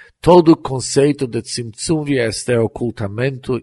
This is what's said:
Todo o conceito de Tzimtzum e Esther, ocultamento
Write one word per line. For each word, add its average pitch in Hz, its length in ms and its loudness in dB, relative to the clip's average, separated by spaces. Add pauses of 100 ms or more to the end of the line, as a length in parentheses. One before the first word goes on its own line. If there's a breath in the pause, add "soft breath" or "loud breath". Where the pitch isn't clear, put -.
(220 soft breath)
Todo 165 320 8
o 156 40 4
conceito 135 680 -2
de 123 140 -8
Tzimtzum 143 680 -6
e 139 100 0
Esther, 117 440 -2
ocultamento 117 1000 -6